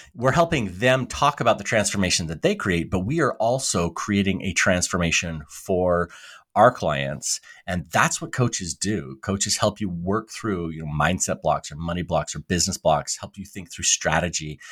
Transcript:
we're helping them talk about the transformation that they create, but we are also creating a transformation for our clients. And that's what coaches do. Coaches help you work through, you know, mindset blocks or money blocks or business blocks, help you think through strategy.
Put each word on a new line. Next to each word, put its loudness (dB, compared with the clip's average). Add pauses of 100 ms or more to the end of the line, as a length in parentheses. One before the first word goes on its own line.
(160)
we're 2
helping 2
them 4
talk 0
about 4
the -10
transformation 0
that -6
they 2
create, 0
but 0
we 0
are 2
also 0
creating 0
a -4
transformation 0
for 0 (480)
our 8
clients. -2 (280)
And -4
that's 2
what -10
coaches -2
do. -6
Coaches -2
help 0
you -2
work -2
through, -4
you -10
know, -6
mindset -2
blocks 0
or -14
money -4
blocks -2
or -8
business -2
blocks, 2
help -14
you -12
think -14
through -12
strategy. 0 (140)